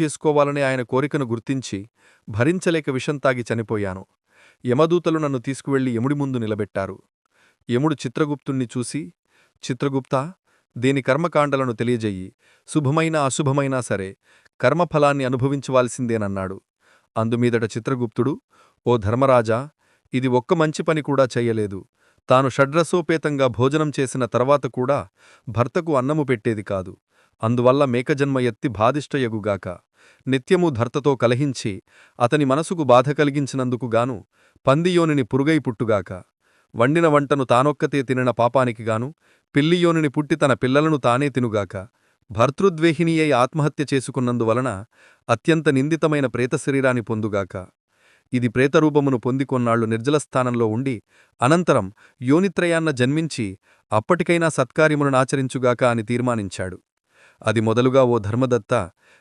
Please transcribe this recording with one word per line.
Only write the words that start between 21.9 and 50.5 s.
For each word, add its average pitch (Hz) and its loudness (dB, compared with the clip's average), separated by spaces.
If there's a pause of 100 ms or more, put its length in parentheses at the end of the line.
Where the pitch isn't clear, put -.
తాను 131 4
షడ్రసోపేతంగా 151 0
భోజనం 139 0
చేసిన 127 -4
తర్వాత 131 0
కూడా 123 -4 (400)
భర్తకు 139 0
అన్నము 143 0
పెట్టేది 117 -2
కాదు. 95 -8 (460)
అందువల్ల 123 4
మేకజన్మ 135 0
ఎత్తి 123 -2
బాధిష్టయగుగాక. 110 -2 (600)
నిత్యము 170 2
భర్తతో 131 0
కలహించి 120 -2 (380)
అతని 143 2
మనసుకు 156 0
బాధ 123 6
కలిగించినందుకు 135 -2
గాను 117 -2 (400)
పందియోనిని 160 2
పురుగై 139 0
పుట్టుగాక. 107 -4 (540)
వండిన 147 2
వంటను 143 2
తానొక్కతే 139 0
తినిన 123 0
పాపానికి 120 0
గాను 113 -4 (420)
పిల్లియోనిని 165 2
పుట్టి 151 -2
తన 143 2
పిల్లలను 143 2
తానే 131 0
తినుగాక. 107 -4 (420)
భర్తృద్వేహిని 160 2
అయి 151 2
ఆత్మహత్య 143 0 (100)
చేసుకున్నందువలన 120 -2 (460)
అత్యంత 160 0
నిందితమైన 147 0
ప్రేత 123 -4
శరీరాన్ని 135 0
పొందుగాక. 101 -4 (640)
ఇది 123 0
ప్రేతరూపమును 139 2
పొంది 131 -2
కొన్నాళ్లు 117 0
నిర్జల 117 0
స్థానంలో 123 -2